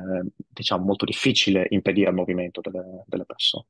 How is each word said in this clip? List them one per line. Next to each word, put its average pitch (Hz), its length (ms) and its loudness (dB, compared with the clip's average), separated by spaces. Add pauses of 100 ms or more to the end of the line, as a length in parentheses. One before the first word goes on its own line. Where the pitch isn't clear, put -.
(340)
diciamo, - 500 -4
molto 98 200 0
difficile 98 640 2
impedire 95 400 4
il 92 40 4
movimento 90 460 -2
delle, 92 460 -10
delle 90 180 -6
persone. - 460 -4